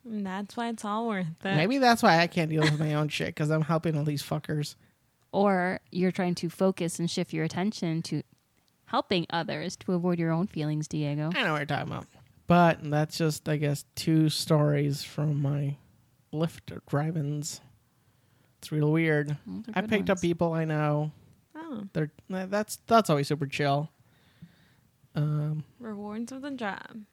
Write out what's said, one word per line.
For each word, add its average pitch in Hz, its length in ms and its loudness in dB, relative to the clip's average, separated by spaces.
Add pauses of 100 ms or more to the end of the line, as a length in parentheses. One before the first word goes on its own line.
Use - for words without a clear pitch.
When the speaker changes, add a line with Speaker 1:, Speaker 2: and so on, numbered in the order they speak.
Speaker 1:
And 214 200 -6
that's 190 320 -6
why 233 120 -2
it's 226 160 -6
all 220 240 -2
worth 190 180 -2 (180)
it. 190 120 2
Speaker 2:
Maybe 208 220 4
that's 240 260 6
why 165 160 8
I 170 80 6
can't 160 220 0
deal 156 120 2
with 151 160 4
my 151 160 0
own 151 140 2
shit, 160 260 -4
'cause 151 160 0
I'm 156 120 2
helping 160 340 0
all 147 80 0
these 147 180 0
fuckers. 156 540 -4 (560)
Speaker 3:
Or 185 480 2 (100)
you're 180 220 2
trying 180 240 0
to 175 120 -4
focus 185 520 0
and 170 100 0
shift - 220 -4
your 160 120 -2
attention 170 580 -2
to 151 200 -4 (640)
helping 208 440 -2
others 165 480 -4
to - 160 -4
avoid 175 260 0
your 165 100 0
own 170 160 0
feelings, 151 400 -4
Diego. 151 480 -2
Speaker 2:
I 262 80 0
know 170 100 2
what 151 60 0
you're 143 80 -4
talking - 260 -2
about. - 140 -8 (400)
But 175 320 6 (100)
that's 151 300 0
just, 160 300 -2
I 151 80 0
guess, 143 280 -2 (120)
two 156 320 4
stories 147 760 2
from 147 400 -2
my 143 340 -2 (560)
Lyft 156 540 -6
drive-ins. 147 760 -4 (960)
It's - 120 -18
real 151 220 2
weird. 151 440 2 (100)
Speaker 3:
Those 214 220 -10
are 214 60 -12
Speaker 2:
I - 60 2
Speaker 3:
good 214 100 -6
Speaker 2:
picked 196 200 2
up 190 60 4
Speaker 3:
ones. 180 40 -8
Speaker 2:
people 170 320 0
I 160 140 0
know. 151 440 0 (460)
Speaker 1:
Oh. 294 280 -10 (100)
Speaker 2:
They're, 156 180 -2 (160)
that's, 190 480 -4 (100)
that's 226 240 6
always 143 160 4
super 151 200 -2
chill. 147 440 0 (1200)
Um, 151 500 -2 (160)
Speaker 1:
Rewards 214 520 -10
of 262 100 -12
the 285 80 -8
job. 220 520 -8 (100)